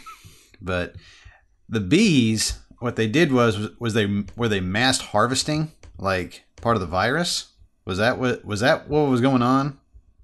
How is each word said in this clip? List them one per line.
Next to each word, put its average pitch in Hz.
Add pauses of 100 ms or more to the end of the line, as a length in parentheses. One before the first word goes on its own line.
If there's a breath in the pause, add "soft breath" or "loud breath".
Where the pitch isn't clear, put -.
<laughs> - (560 loud breath)
But 90 (760 soft breath)
the 113
bees, 117 (200)
what 123
they 110
did 147
was, 110 (100)
was 113
they, 101 (120)
were 117
they 101
mass 104
harvesting, 131 (260)
like, 92 (180)
part 117
of 98
the 87
virus? 120 (320)
Was 92
that 113
what, 123
was 101
that 131
what 147
was 123
going 131
on? 135 (440)